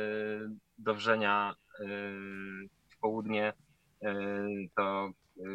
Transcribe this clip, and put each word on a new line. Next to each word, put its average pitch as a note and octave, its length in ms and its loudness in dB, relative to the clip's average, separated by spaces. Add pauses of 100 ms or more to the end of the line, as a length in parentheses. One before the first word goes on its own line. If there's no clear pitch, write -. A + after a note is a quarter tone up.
(800)
do A2 160 2
Wrzenia, G#2 600 4 (260)
e, G#2 40 -4 (1040)
w - 120 -20
południe, G#2+ 520 2 (500)
e, G2+ 120 0 (600)
to, G2 360 2 (280)
e, F2+ 40 -12 (120)